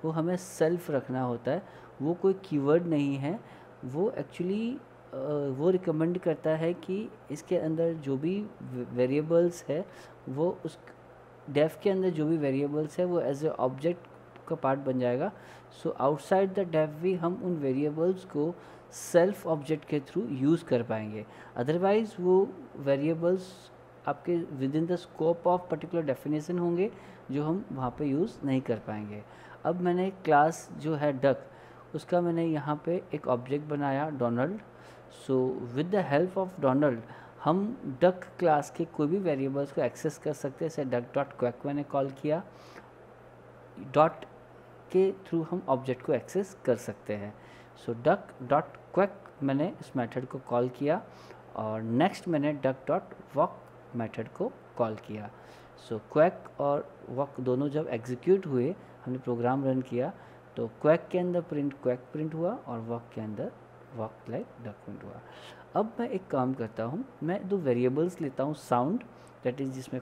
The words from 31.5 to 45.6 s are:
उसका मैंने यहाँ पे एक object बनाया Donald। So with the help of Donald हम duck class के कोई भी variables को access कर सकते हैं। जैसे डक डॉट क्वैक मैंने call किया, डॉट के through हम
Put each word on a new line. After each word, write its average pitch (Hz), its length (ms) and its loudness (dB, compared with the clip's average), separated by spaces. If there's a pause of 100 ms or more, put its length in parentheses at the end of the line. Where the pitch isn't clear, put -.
उसका 175 260 2
मैंने 170 240 2
यहाँ 151 400 -2
पे 170 180 0 (100)
एक 147 140 -4
object 127 380 0
बनाया 143 440 0
Donald। 131 520 0 (640)
So 131 340 2 (160)
with 165 160 -2
the 196 120 2 (100)
help 180 240 2
of 185 280 -4
Donald 135 320 4 (460)
हम 196 340 2 (240)
duck 180 220 4 (160)
class 151 320 4
के 170 140 -4
कोई 151 220 0
भी 180 120 2
variables 139 520 0
को 165 100 0
access 147 360 -2
कर 156 160 -4
सकते 143 320 -4
हैं। 156 40 -2
जैसे 151 160 -2
डक 123 300 -2
डॉट 139 240 0
क्वैक 123 260 0
मैंने 143 180 -2
call 139 280 0
किया, 151 320 -2 (1500)
डॉट 156 320 4 (640)
के 190 220 4 (120)
through 165 260 0
हम 180 180 -4